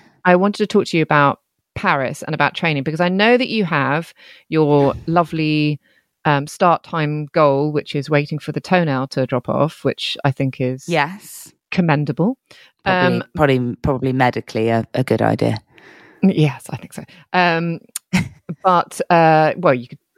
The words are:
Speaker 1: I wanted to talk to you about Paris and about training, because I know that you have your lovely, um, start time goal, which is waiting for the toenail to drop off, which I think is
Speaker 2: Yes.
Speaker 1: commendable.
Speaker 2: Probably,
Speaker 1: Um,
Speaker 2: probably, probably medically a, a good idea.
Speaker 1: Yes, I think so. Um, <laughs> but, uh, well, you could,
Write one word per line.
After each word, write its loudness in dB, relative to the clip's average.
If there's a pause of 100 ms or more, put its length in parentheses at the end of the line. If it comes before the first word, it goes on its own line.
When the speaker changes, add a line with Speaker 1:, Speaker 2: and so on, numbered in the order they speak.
(240)
Speaker 1:
I 6
wanted 0
to -2
talk 2
to -4
you 2
about 2 (340)
Paris -2
and -8
about 0
training, -2
because -4
I 0
know 4
that -2
you -2
have -2 (340)
your 2 (120)
lovely, -2 (440)
um, 0
start 0
time -4
goal, 2
which -6
is -6
waiting 0
for -10
the -6
toenail 0
to -2
drop -4
off, -2
which -4
I 2
think -4
is -4
Speaker 2:
Yes. -4 (180)
Speaker 1:
commendable. 0 (480)
Speaker 2:
Probably, 2
Speaker 1:
Um, -4 (100)
Speaker 2:
probably, 2
probably -2
medically 0
a, 2 (100)
a 0
good 0
idea. 0 (640)
Speaker 1:
Yes, 2
I -8
think -18
so. -14 (300)
Um, 0 (320)
<laughs> -6
but, 0 (100)
uh, 4
well, 2
you -6
could, -20 (200)